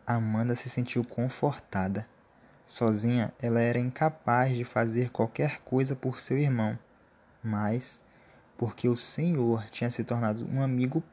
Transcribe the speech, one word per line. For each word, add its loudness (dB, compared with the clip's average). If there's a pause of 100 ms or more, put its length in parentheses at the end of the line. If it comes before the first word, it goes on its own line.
Amanda 2
se -8
sentiu -2
confortada. -2 (580)
Sozinha, 2
ela 2
era 2
incapaz 2
de -2
fazer 0
qualquer 0
coisa 0
por -4
seu -2
irmão, 2 (640)
mas, -2 (560)
porque -2
o 4
Senhor 0
tinha -4
se -4
tornado -2
um -2
amigo 0